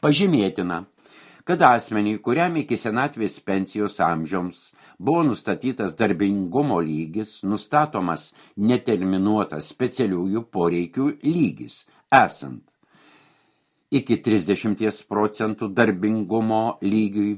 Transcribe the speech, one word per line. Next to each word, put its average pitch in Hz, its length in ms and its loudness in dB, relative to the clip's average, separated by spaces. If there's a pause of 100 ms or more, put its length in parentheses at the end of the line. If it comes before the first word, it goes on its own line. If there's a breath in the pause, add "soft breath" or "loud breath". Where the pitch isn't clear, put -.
Pažymėtina, 101 760 2 (580 loud breath)
kad 170 240 0
asmeniui, 107 560 4
kuriam 165 320 0
iki 135 240 -2
senatvės 120 540 -2 (100)
pensijos 98 560 -2
amžiaus 85 600 -2 (320 soft breath)
buvo 156 340 0
nustatytas 110 720 -4
darbingumo 101 800 0
lygis, 80 640 -4
nustatomas 98 840 -2 (260 soft breath)
neterminuotas 98 1120 0
specialiųjų 107 800 -2
poreikių 87 640 0 (100)
lygis, 151 560 -2 (360 soft breath)
esant 101 520 2 (1300 soft breath)
iki 127 240 2
trisdešimties 104 880 0
procentų 107 720 -2
darbingumo 110 880 2 (160)
lygiui 104 580 0